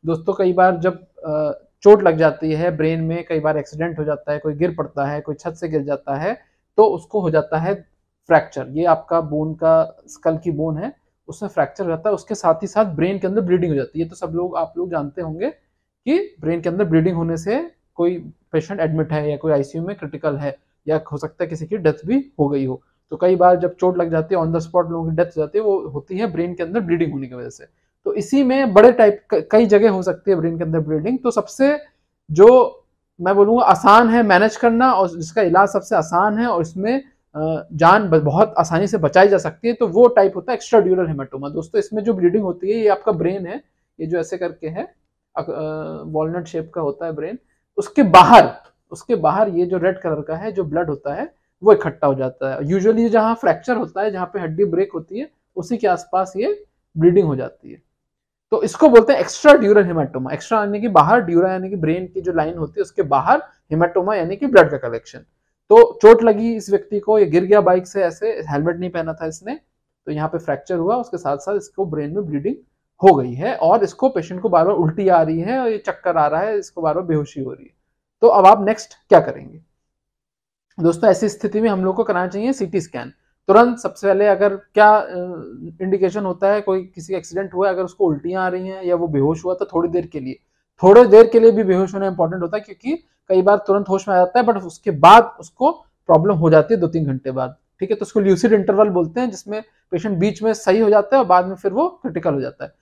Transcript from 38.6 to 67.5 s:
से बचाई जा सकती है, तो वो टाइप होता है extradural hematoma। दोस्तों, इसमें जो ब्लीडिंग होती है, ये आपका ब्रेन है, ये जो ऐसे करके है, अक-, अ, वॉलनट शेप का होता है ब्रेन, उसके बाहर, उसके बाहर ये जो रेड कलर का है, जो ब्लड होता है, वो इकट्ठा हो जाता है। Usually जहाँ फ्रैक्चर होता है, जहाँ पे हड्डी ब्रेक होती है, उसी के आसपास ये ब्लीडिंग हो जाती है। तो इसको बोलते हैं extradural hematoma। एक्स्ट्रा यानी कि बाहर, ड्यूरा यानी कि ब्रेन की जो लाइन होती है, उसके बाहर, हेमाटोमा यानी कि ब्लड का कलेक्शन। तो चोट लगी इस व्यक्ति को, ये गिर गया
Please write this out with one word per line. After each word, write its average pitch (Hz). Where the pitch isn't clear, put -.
से 214
बचाई 180
जा 196
सकती 160
है, 240
तो 233
वो 226
टाइप 196
होता 180
है 233
extradural 185
hematoma। 139
दोस्तों, 165
इसमें 208
जो 226
ब्लीडिंग 185
होती 185
है, 226
ये 220
आपका 202
ब्रेन 180
है, 233
ये 160
जो 170
ऐसे 170
करके 175
है, 190
अक-, -
अ, 156
वॉलनट 160
शेप 160
का 175
होता 147
है 160
ब्रेन, 160
उसके 208
बाहर, 180
उसके -
बाहर 190
ये 175
जो 180
रेड 185
कलर 156
का 160
है, 208
जो 185
ब्लड 160
होता 143
है, 254
वो 208
इकट्ठा 165
हो 139
जाता 131
है। 147
Usually 202
जहाँ 220
फ्रैक्चर 226
होता 196
है, 214
जहाँ 180
पे 185
हड्डी 165
ब्रेक 185
होती 180
है, 294
उसी 180
के 220
आसपास 185
ये 403
ब्लीडिंग 175
हो 143
जाती -
है। -
तो -
इसको 311
बोलते 233
हैं 180
extradural 208
hematoma। 131
एक्स्ट्रा 220
यानी 208
कि 233
बाहर, 185
ड्यूरा 175
यानी 185
कि 202
ब्रेन 170
की 180
जो 175
लाइन 165
होती 151
है, 202
उसके -
बाहर, 147
हेमाटोमा 175
यानी 185
कि 285
ब्लड 190
का 147
कलेक्शन। 117
तो 233
चोट 226
लगी 226
इस 208
व्यक्ति 202
को, 214
ये 202
गिर 170
गया 202